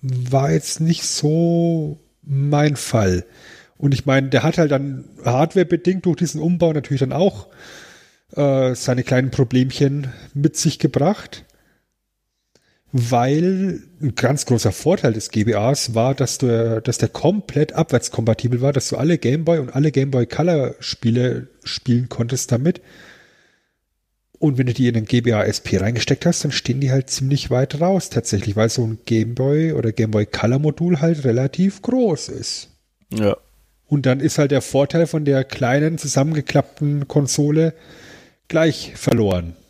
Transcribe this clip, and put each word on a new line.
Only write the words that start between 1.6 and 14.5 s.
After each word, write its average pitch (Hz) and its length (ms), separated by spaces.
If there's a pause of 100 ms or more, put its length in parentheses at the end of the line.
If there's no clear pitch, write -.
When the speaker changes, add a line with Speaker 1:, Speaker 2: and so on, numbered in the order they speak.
Speaker 1:
mein 143 540
Fall. 95 500 (500)
Und 143 160
ich 127 140
meine, 135 240
der 127 120
hat 160 160
halt 156 120
dann 135 340 (200)
hardwarebedingt 170 840
durch 170 100
diesen 156 240
Umbau 170 320
natürlich 143 280
dann 131 120
auch, 156 360 (880)
äh, 135 380
seine 123 280
kleinen 131 280
Problemchen 135 840 (200)
mit 143 240
sich - 220
gebracht, - 680 (1500)
weil 147 920 (180)
ein 143 140
ganz 131 320
großer 113 260